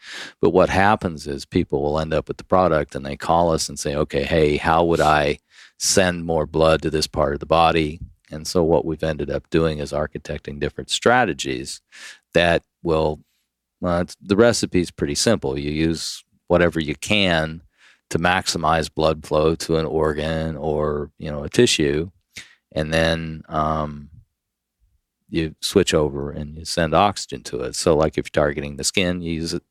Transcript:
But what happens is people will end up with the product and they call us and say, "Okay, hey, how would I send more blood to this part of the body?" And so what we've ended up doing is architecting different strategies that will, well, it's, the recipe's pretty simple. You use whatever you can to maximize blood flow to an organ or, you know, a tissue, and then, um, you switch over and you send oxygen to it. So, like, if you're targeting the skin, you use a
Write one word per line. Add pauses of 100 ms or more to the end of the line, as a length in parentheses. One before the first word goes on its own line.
(400)
But
what
happens
is
people
will
end
up
with
the
product
and
they
call
us
and
say,
"Okay,
hey,
how
would
I (380)
send
more
blood
to
this
part
of
the
body?" (320)
And
so
what
we've
ended
up
doing
is
architecting
different
strategies (540)
that (220)
will, (600)
well,
it's,
the
recipe's
pretty
simple.
You
use (240)
whatever
you
can (480)
to
maximize
blood
flow
to
an
organ
or,
you
know,
a
tissue, (600)
and
then,
um, (1200)
you
switch
over
and
you
send
oxygen
to
it.
So,
like,
if
you're
targeting
the
skin,
you
use
a